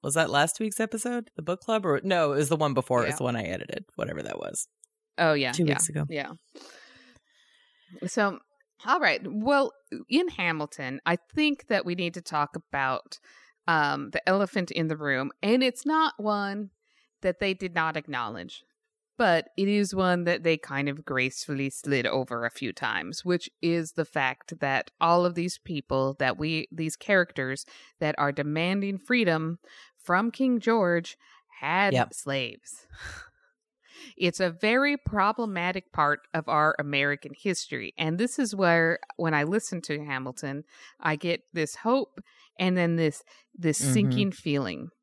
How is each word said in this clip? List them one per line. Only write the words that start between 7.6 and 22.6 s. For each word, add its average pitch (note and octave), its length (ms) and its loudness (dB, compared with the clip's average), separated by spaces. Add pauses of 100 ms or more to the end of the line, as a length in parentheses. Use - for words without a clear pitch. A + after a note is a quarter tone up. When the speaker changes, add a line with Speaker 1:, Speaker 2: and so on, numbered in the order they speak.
Speaker 2:
So, G3 340 0 (460)
all C#4+ 140 2
right. F3+ 260 2
Well, B3 460 2 (380)
in E4 200 4
Hamilton, D3+ 760 -4
I E3+ 120 2 (160)
think D4+ 340 0
that G#3 180 2
we F3 100 -2
need F3 200 -4
to F3+ 60 -10
talk D3 340 -2
about, C3+ 640 -4 (480)
um, C#3+ 440 2
the - 160 -2
elephant F#3+ 440 2
in E3 160 0
the D#3 100 -2
room. C#3 340 -2 (100)
And A#3 220 4
it's B3 220 -2
not D#4 320 2
one G3+ 540 -2 (500)
that F3+ 180 0
they G3 140 0
did F#3 200 -6
not D#3+ 240 0
acknowledge, A#2 680 -6 (540)
but F3 300 4 (100)
it G3 120 2
is G3+ 260 2
one F3+ 300 2
that E3+ 180 0
they E3 140 4
kind C#3+ 320 -4
of D3 160 -8
gracefully C3+ 640 -2
slid C3+ 360 0
over B2 400 0
a A#2 60 -2
few - 220 -8